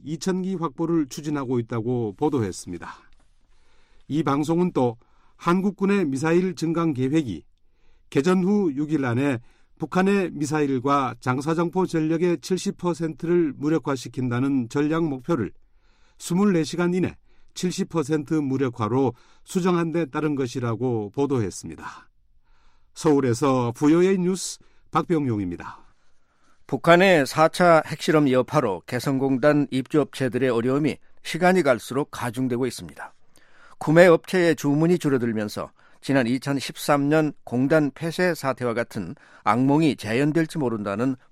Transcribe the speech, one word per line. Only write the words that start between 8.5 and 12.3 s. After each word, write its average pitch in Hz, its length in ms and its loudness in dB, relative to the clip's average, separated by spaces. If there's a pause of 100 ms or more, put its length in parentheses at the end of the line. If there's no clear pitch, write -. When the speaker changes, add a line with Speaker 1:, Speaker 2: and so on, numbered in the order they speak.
Speaker 1:
육 147 160 -2
일 143 120 0
안에 123 360 0 (380)
북한의 190 540 0
미사일과 139 880 0
장사정포 160 640 -2
전력의 165 560 0